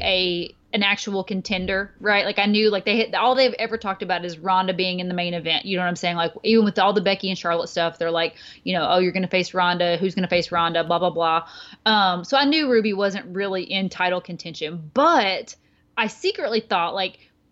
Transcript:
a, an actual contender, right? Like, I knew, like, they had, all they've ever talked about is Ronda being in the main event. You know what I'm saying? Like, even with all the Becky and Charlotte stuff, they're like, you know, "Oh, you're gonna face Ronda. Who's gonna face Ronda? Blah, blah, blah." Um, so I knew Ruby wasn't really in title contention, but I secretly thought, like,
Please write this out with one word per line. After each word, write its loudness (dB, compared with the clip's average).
a, 0
an 0
actual -2
contender, -4
right? 2
Like, -4
I 2
knew, 4
like, 0
they 2
had, -2
all 2
they've 2
ever -4
talked -6
about -2
is -8
Ronda 2
being -2
in -4
the -4
main -2
event. -2
You -2
know 0
what 0
I'm -2
saying? -2
Like, 0
even 6
with 0
all 4
the 2
Becky 0
and -4
Charlotte -2
stuff, -2
they're -2
like, 0
you -2
know, 0
"Oh, 4
you're 2
gonna -2
face -2
Ronda. 2
Who's -2
gonna 0
face 0
Ronda? 2
Blah, 0
blah, 2
blah." 0
Um, 2
so 0
I 4
knew 2
Ruby 4
wasn't -2
really -2
in -2
title 0
contention, -10
but 2
I 0
secretly -2
thought, -2
like, -6